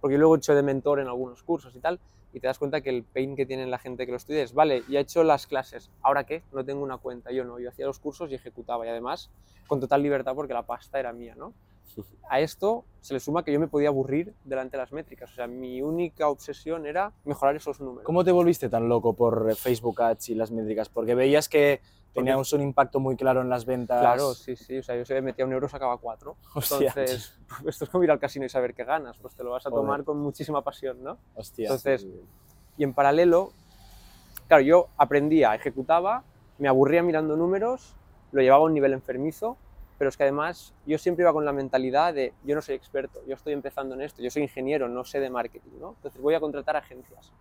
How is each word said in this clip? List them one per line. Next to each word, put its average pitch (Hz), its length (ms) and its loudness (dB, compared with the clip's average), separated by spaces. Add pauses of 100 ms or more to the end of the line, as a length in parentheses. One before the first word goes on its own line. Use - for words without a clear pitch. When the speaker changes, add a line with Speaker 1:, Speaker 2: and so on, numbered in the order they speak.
Speaker 1:
porque 139 140 0
yo 143 60 4
luego 160 160 8
he - 20 2
hecho 147 160 2
de 143 80 6
mentor 139 380 0
en 135 80 -4
algunos 123 340 -8
cursos 135 340 -6
y 123 40 -20
tal, 170 200 -4 (320)
y 123 80 -14
te 123 60 -4
das 131 120 -2
cuenta 143 220 -4
que 135 100 -6
el 120 140 -2
pain 135 320 -4
que 135 100 -2
tiene 131 200 -8
la 127 120 -6
gente 127 280 -10
que 123 60 -8
lo 123 40 -6
estudia 147 260 -4
es, 117 120 -8
"Vale, 139 340 2
ya 139 120 0
he - 20 0
hecho 165 200 0
las 151 240 4
clases, 131 440 -8 (120)
¿ahora 139 220 2
qué? 160 180 -10 (100)
No 131 120 -6
tengo 139 180 -6
una 131 140 -8
cuenta". 123 340 -12
Yo 127 140 -4
no, 120 140 -12
yo 123 100 -10
hacía 135 180 -10
los 135 120 -6
cursos 147 320 -10
y 135 40 -8
ejecutaba, 120 520 -8
y - 20 -8
además 117 420 -8 (360)
con 143 140 -2
total 139 200 2
libertad 135 360 -2
porque 139 180 -6
la 117 80 -4
pasta 120 380 -8
era 123 120 -8
mía, 117 240 -16
¿no? 160 160 -18 (440)
Speaker 2:
<laughs> - 340 -18
Speaker 1:
A 131 100 2
esto 202 440 -2 (160)
se - 140 -10
le 127 60 -4
suma 160 240 -2
que 147 80 -2
yo 143 60 2
me 160 100 2
podía 147 200 2
aburrir 143 440 -2 (120)
delante 131 320 -8
de 131 60 -4
las 127 100 -10
métricas, 139 400 -16
o - 20 -20
sea, 123 140 -8
mi 127 340 -10
única 160 460 -2
obsesión 151 580 -6
era 185 260 -4 (120)
mejorar 143 320 0
esos 143 240 -8
números. 127 240 -12
Speaker 3:
¿Cómo 170 180 2
te 175 100 4
volviste 170 360 4
tan 117 200 0
loco 117 260 4
por, 110 360 2
eh, 110 60 2
Facebook 120 460 -2
Ads 113 260 0
y 117 80 -4
las 110 160 -4
métricas? 107 360 -4
Porque 117 280 -2
veías 139 320 4
que 143 340 4
Speaker 1:
Porque - 440 -6
Speaker 3:
teníamos 135 260 0
un 147 100 2
impacto 139 380 0
muy 131 160 -2
claro 131 240 2
en 127 80 -4
las 123 160 -2
ventas. 123 360 -2
Speaker 1:
Claro, 123 340 2
sí, 127 200 -12
sí, 127 240 -12
o 127 60 -10
sea, 120 120 -6
yo 123 80 -6
se 135 160 -2
metía 131 240 -4
un 131 80 -4
euro, 131 160 -2
sacaba 135 300 -4
cuatro. 123 380 -12 (180)
Speaker 3:
Hostia. 143 340 0
Speaker 1:
Entonces, 127 480 -4 (120)
<laughs> - 180 -12
esto 156 180 -6
es - 60 -14
como 180 140 2
ir 160 80 4
al 143 80 2
casino 139 260 -6
y - 20 -8
saber 123 240 -2
qué 120 120 -10
ganas, 131 340 -4
pues - 160 -20
te - 80 -18
lo 123 80 -8
vas 123 160 -8
a 139 40 -6
Speaker 3:
Joder. 120 140 0
Speaker 1:
tomar 139 200 -4
con 147 160 -4
muchísima 143 420 -4
pasión, 127 400 -8
¿no? 156 160 -14 (160)
Speaker 3:
Hostia. - 300 -10
Speaker 1:
Entonces, 135 380 0
Speaker 2:
Sí. 95 80 -14 (680)
Speaker 1:
y 151 60 0
en 135 100 -2
paralelo, 170 560 4 (1000)
claro, 151 140 10
yo 165 340 6
aprendía, 143 580 4
ejecutaba, 160 680 0 (360)
me 143 100 0
aburría 139 340 6
mirando 156 340 0
números, 196 580 -2 (380)
lo 139 100 4
llevaba 135 200 10
a 160 40 6
un 160 80 2
nivel 135 180 4
enfermizo, 143 640 -6 (420)
pero 139 120 0
es - 60 -18
que 147 80 0
además 147 500 -4 (120)
yo 156 120 -2
siempre 175 240 0
iba 170 100 6
con 151 120 0
la 147 80 0
mentalidad 135 600 0
de, 135 220 -4 (100)
"Yo 143 100 -2
no 151 80 -2
soy 139 120 -8
experto, - 520 -8
yo 131 80 -8
estoy 151 200 -10
empezando 135 400 -8
en 131 80 -8
esto, 147 200 -12
yo 123 80 -6
soy 147 120 -2
ingeniero, 135 460 -4
no 123 160 -8
sé 143 160 -6
de 135 100 -4
marketing, 120 400 -8 (100)
¿no? 190 160 -16
Entonces 131 240 -16
voy 147 140 2
a 160 60 0
contratar 151 360 -4
agencias". - 640 -12